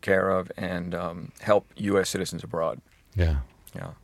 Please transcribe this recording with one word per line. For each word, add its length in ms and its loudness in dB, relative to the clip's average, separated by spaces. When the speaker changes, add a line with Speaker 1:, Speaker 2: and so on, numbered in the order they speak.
Speaker 1:
care 300 4
of 260 0
and, 380 -4
um, 360 -6
help 260 4
U 220 2
S 100 0
citizens 340 -6
abroad. 380 -4
Speaker 2:
Yeah. 260 2
Speaker 1:
Yeah. 160 -10